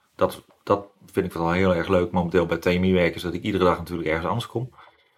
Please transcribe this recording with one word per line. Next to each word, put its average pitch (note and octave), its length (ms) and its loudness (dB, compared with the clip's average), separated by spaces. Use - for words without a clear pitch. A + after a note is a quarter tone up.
Dat, - 280 -2
dat G2+ 220 0
vind F#2 140 0
ik F2 80 -8
wel E2+ 180 -2
heel F#2 240 2
erg E2+ 120 -2
leuk F2+ 240 2
momenteel F2 340 2
bij E2+ 120 -2
T - 80 -4
M F2+ 180 2
I F#2 100 4
werken, F2 220 2
is - 60 -12
dat F2 120 -6
ik F#2 100 -8
iedere F#2+ 200 0
dag E2+ 140 4
natuurlijk E2+ 300 -8
ergens E2 200 -2
anders G#2+ 200 -4
kom. A#2+ 220 -6